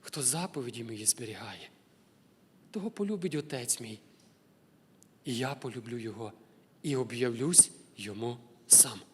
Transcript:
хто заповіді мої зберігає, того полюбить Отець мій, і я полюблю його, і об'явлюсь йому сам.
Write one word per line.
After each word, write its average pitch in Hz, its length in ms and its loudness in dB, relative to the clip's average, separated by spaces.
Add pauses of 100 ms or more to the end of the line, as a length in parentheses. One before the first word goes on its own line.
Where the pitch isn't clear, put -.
хто - 200 -10
заповіді 131 600 -2
мої 110 220 -8
зберігає, 107 640 -4 (1000)
того 214 200 -4
полюбить 196 440 -2
Отець 143 440 -2
мій, 110 200 -10 (1300)
і 123 120 -2
я 131 180 -2
полюблю 120 420 -8
його, 110 360 -8 (500)
і 143 120 0
об'явлюсь 123 760 4 (260)
йому 107 400 -6 (300)
сам. 107 340 8 (120)